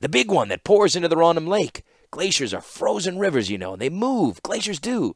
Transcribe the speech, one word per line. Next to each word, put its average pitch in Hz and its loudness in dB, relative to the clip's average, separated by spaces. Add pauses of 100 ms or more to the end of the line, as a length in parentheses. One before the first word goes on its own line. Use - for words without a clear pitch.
The - -2
big 233 2
one 127 2
that 92 -4
pours 202 4
into 175 -2
the 160 2
Rondam 165 4
Lake. 185 -2 (280)
Glaciers 147 -2
are 87 -6
frozen 185 -4
rivers, 147 0
you 101 -4
know, 92 -6
and 95 -10
they 131 -2
move. 196 0
Glaciers 208 -4
do. 214 -2